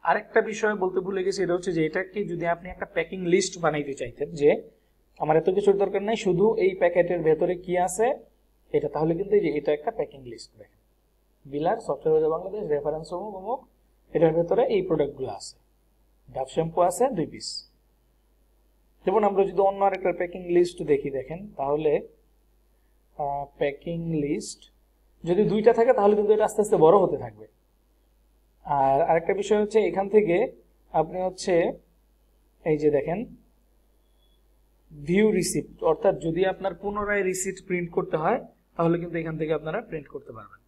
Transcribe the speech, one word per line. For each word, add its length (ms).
আরেকটা 380
বিষয় 340
বলতে 260
ভুলে 240
গেছি, 180
এটা 120
হচ্ছে 180
যে 140
এটাকে 380
যদি 220
আপনি 240
একটা 160
packing 400
list 320
বানাইতে 360
চাইতেন 400
যে 280
আমার 180
এত 140
কিছুর 280
দরকার 240
নাই, 140
শুধু 400
এই 180
প্যাকেটের 480
ভেতরে 320
কি 240
আছে 360
এটা, 160
তাহলে 260
কিন্তু 200
এই 60
যে 180
এটা 140
একটা 180
packing 340
list 340
দেখেন, 200
বিলার 300
সফটওয়্যার 500
বাংলাদেশ 400
reference 420
অমুক 220
অমুক, 340
এটার 220
ভেতরে 320
এই 160
প্রোডাক্টগুলো 460
আছে, 280
Dove 140
shampoo 340
আছে 300
দুই 160
piece। 420
যেমন 200
আমরা 200
যদি 160
অন্য 240
আরেকটা 280
packing 420
list 280
দেখি 280
দেখেন, 460
তাহলে, 520
আহ, 280
packing 640
list 520
যদি 200
দুইটা 280
থাকে 200
তাহলে 240
কিন্তু 160
এটা 120
আস্তে 180
আস্তে 140
বড় 220
হতে 180
থাকবে। 300
আর 360
আরেকটা 340
বিষয় 280
হচ্ছে 180
এখান 280
থেকে 440
আপনি 300
হচ্ছে 500
এই 140
যে 120
দেখেন 460
view 260
receipt, 520
অর্থাৎ 380
যদি 260
আপনার 280
পুনরায় 480
receipt 440
print 240
করতে 260
হয় 280
তাহলে 220
কিন্তু 200
এখান 200
থেকে 160
আপনারা 260
print 280
করতে 240
পারবেন। 360